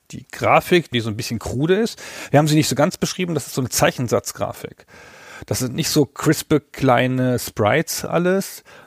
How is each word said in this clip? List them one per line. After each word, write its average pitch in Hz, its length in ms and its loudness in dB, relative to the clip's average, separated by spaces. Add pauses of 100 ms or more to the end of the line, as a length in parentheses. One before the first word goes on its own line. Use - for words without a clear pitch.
(120)
die 123 180 -14
Grafik, 156 600 2
die 120 100 -2
so 113 100 -4
ein 104 60 -4
bisschen 113 240 -6
krude 143 340 0
ist. 220 260 -2 (300)
Wir 135 80 6
haben 151 100 4
sie 151 60 2
nicht 156 140 4
so 139 80 -2
ganz 151 200 0
beschrieben, 180 380 -4
das 143 140 -4
ist - 60 -14
so 147 80 -2
eine 123 80 -4
Zeichensatzgrafik. - 1160 -2 (600)
Das - 140 -4
sind 127 140 -4
nicht 156 160 -2
so 151 160 4
crispe - 540 0
kleine 127 800 2
Sprites - 680 0
alles. 185 600 0 (220)